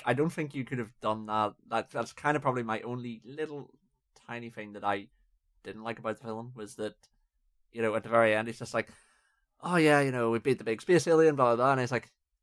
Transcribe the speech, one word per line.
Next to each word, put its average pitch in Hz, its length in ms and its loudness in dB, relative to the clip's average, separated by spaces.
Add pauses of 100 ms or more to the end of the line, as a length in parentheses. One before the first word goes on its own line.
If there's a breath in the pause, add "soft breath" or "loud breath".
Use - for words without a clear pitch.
I 123 80 2
don't 151 180 0
think 151 240 -8
you 135 100 -6
could 123 140 -6
have 110 120 -8 (100)
done 110 260 -4
that. 107 260 0 (160)
That, 113 220 -4
that's 117 220 -6
kinda 147 260 -2
probably 127 240 -2
my 110 180 -4
only 120 440 -10
little 147 460 -12 (560)
tiny 120 220 -12
thing 107 240 -14
that 101 100 -12
I 101 240 -2 (560)
didn't 110 200 -14
like 113 160 -8
about 110 200 -6
the - 60 -20
film 113 300 -10
was 107 200 -14
that, 107 200 -8 (760)
you 117 120 -8
know, 110 120 2
at 107 80 -2
the 110 60 -12
very 113 260 6
end, 110 120 0
he's 113 120 -10
just - 140 -10
like, 113 160 -2 (720 soft breath)
"Oh, 175 160 -2
yeah, 151 240 6
you 135 100 0
know, 120 200 0
we 117 80 2
beat 123 200 2
the - 40 -16
big 110 180 -2
space 175 260 4
alien, 160 280 6
blah, 123 200 4
blah, - 20 -
blah." 127 160 4
And 131 80 2
he's 120 100 -2
like, 120 200 -4 (320)